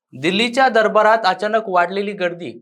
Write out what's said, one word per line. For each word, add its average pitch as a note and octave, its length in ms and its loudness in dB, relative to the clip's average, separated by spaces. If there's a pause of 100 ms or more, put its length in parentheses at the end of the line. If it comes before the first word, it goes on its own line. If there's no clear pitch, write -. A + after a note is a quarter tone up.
(140)
दिल्लीच्या A3 560 0
दरबारात G#3+ 560 2
अचानक G#3 420 0
वाढलेली F#3+ 440 -2
गर्दी F3 400 -6 (100)